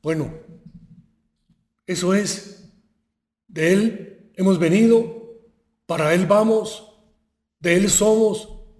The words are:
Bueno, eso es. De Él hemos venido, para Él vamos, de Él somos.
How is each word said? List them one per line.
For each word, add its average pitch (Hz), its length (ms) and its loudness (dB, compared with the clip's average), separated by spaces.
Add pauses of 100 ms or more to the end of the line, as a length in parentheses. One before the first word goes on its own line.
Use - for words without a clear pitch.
Bueno, 156 300 -6 (1500)
eso 180 280 -2
es. - 560 -6 (800)
De 160 240 -2
Él - 640 -4
hemos 185 240 2
venido, 226 800 2 (460)
para 156 280 0
Él 185 120 2
vamos, 214 640 0 (680)
de 170 180 0
Él 196 120 2
somos. 220 600 0 (300)